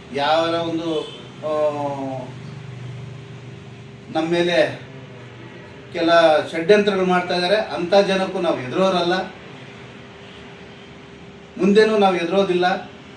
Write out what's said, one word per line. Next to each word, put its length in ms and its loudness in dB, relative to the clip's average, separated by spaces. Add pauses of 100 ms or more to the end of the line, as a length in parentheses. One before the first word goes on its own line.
(160)
ಯಾರ 380 2
ಒಂದು, 480 -2 (360)
ಆ, 120 -6 (2750)
ನಮ್ಮ 160 -2
ಮೇಲೆ 480 2 (1120)
ಕೆಲ 160 2 (420)
ಷಡ್ಯಂತ್ರಗಳು 540 4
ಮಾಡ್ತಾ 300 2
ಇದ್ದಾರೆ, 200 2
ಅಂಥ 380 -2
ಜನಕ್ಕೂ 460 2
ನಾವು 180 0
ಹೆದರೋರಲ್ಲ, 560 0 (2500)
ಮುಂದೆನೂ 400 6
ನಾವು 180 6
ಹೆದರೋದಿಲ್ಲ. 800 0 (220)